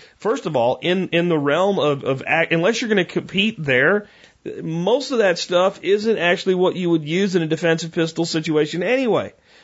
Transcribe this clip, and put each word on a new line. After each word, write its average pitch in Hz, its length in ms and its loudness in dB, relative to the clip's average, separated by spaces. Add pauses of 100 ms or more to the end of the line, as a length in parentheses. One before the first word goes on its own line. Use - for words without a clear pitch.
(180)
first - 280 -4
of 156 100 -4
all, 123 280 2
in, 180 300 -2
in 175 160 2
the 160 100 2
realm 170 400 0
of, 139 240 0
of 131 240 -2
act, 160 260 0
unless 190 260 2
you're 233 100 -4
gonna 196 160 2
compete 190 520 -2
there, 156 480 2 (560)
most 185 480 -2
of 262 80 0
that 185 220 2
stuff 185 420 0
isn't 208 380 0
actually 180 340 0
what 180 220 2
you 175 160 0
would 160 120 2
use 180 320 0
in 175 60 4
a 160 60 -2
defensive 165 440 -2
pistol 165 340 -2
situation 160 580 -2
anyway. 208 500 0 (300)